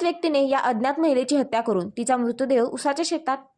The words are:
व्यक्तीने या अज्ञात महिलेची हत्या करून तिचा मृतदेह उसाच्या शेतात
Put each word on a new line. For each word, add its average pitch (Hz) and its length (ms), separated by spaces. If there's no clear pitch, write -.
व्यक्तीने 339 480
या 269 100
अज्ञात 254 400
महिलेची 277 360
हत्या 254 260
करून 202 280
तिचा 240 280
मृतदेह 240 440
उसाच्या 285 440
शेतात 302 320